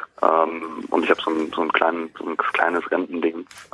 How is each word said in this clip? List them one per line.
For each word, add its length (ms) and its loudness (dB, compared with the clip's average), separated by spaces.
ähm, 680 2
und 140 2
ich 60 4
hab 100 2
so 100 -2
ein, 240 0
so 60 0
ein 120 0
kleinen, 460 2
so 80 -10
ein 100 -4
kleines 540 0
Rentending. 560 -2